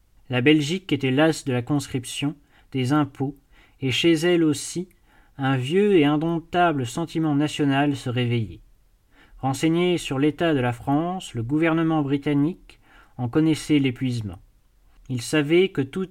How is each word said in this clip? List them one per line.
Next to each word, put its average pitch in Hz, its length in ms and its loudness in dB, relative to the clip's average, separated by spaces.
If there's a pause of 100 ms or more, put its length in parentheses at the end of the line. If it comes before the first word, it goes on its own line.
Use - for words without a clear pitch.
(300)
La 123 100 0
Belgique 151 520 2
était 131 180 0
lasse 151 340 2
de 139 80 -2
la 123 100 -2
conscription, 143 720 -4 (340)
des 127 220 -2
impôts, 143 440 -2 (440)
et 131 100 -2
chez 170 220 2
elle 170 320 2
aussi, 160 440 -4 (520)
un 135 160 0
vieux 185 400 2
et 151 80 6
indomptable 160 800 0
sentiment 160 520 -2
national 143 580 0
se 127 160 -6
réveillait. 117 500 -2 (800)
Renseigné 165 600 0
sur 135 200 -4
l'état 151 340 2
de 143 60 2
la 123 140 0
France, 160 640 -4
le 117 100 -4
gouvernement 160 580 0
britannique 143 800 -2 (380)
en 123 100 -4
connaissait 156 500 2
l'épuisement. 120 600 -2 (680)
Il 123 140 -6
savait 160 460 2
que 165 120 -4
tout 175 300 -4